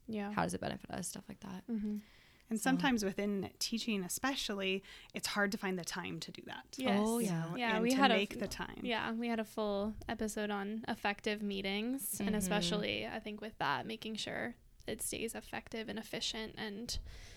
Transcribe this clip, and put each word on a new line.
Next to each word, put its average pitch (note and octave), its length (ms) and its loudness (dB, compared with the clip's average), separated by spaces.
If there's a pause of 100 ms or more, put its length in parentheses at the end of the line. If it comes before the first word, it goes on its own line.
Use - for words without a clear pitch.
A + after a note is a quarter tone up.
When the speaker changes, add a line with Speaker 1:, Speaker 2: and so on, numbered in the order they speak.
Speaker 1:
Yeah. G#3 240 -4
Speaker 2:
How G#3 120 2
does F3 120 0
it - 60 -4
benefit - 280 -4
us? - 200 -4
Stuff - 200 -10
like - 120 -14
that. F#3+ 300 -10
Speaker 1:
Mm-hmm. G#3 260 -2 (520)
Speaker 3:
And A3 100 0
Speaker 2:
So. - 40 -4
Speaker 3:
sometimes C4 420 6
within G3+ 440 0 (100)
teaching A3 440 0
especially, G3 800 0 (300)
it's D#3 140 -4
hard G3+ 260 4
to A3 40 -2
find F#3+ 220 0
the D#3+ 60 -6
time F3 340 -4
to - 140 -8
do - 140 -12
that. - 180 -10 (100)
Speaker 1:
Yes. G#3 260 4
Speaker 2:
Oh, A3+ 180 4
Speaker 3:
You A3+ 80 2
Speaker 2:
yeah. E3 120 2 (100)
Speaker 3:
know, E3+ 60 -4
Speaker 1:
Yeah, A#3 200 2
Speaker 3:
and A3 80 4
Speaker 1:
we A#3+ 80 6
Speaker 3:
to C4 40 8
Speaker 1:
had C4+ 160 8
a G3+ 40 8
Speaker 3:
make G3+ 180 4
Speaker 1:
f-, B3 60 -6
Speaker 3:
the G#3 80 0
time. - 340 -6
Speaker 1:
yeah, A3+ 320 0
we A#3 160 0
had A3+ 100 2
a A3 60 0
full G#3 480 0 (160)
episode G#3+ 400 0
on G#3 400 -2
effective G#3+ 520 0
meetings, G3+ 760 0
and G3+ 100 0
Speaker 2:
Mm-hmm. - 80 4
Speaker 1:
especially, A#2 680 2
I - 120 -4
think, G#3+ 200 -8
with A3 200 -10
that, C#3+ 280 2
making A3 280 -6
sure - 400 -2 (300)
it A3 160 -4
stays - 320 -2
effective A3 540 -6
and G#3 100 -6
efficient, A3 600 -4
and A3 420 -4 (380)